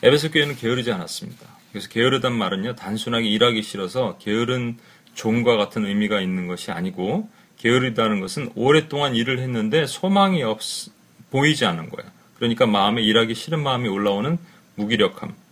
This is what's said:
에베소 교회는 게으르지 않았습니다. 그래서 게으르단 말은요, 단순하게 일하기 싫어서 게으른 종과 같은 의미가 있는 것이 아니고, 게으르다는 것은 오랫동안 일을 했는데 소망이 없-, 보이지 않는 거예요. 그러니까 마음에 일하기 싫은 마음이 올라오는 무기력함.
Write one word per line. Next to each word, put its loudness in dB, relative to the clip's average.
에베소 4
교회는 0
게으르지 -2
않았습니다. -8
그래서 -12
게으르단 0
말은요, -2
단순하게 -4
일하기 2
싫어서 -6
게으른 -2
종과 2
같은 -2
의미가 0
있는 -4
것이 -8
아니고, -4
게으르다는 2
것은 -8
오랫동안 2
일을 0
했는데 0
소망이 2
없-, -6
보이지 4
않는 -2
거예요. -14
그러니까 2
마음에 2
일하기 4
싫은 -6
마음이 -2
올라오는 0
무기력함. -2